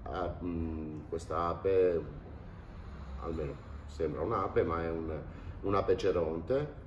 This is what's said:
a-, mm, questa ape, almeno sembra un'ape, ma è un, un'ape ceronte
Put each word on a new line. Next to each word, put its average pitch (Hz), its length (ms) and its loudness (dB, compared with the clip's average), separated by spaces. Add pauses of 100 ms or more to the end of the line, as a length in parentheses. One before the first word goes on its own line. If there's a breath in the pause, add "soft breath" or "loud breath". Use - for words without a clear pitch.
a-, 82 400 -2
mm, 80 560 -2 (100)
questa 85 380 -2
ape, 90 540 6 (1200)
almeno 78 340 -2 (320)
sembra 76 340 0
un'ape, 101 420 2
ma 82 200 2
è 82 60 0
un, 82 220 -2 (500 loud breath)
un'ape 95 360 4
ceronte 87 880 2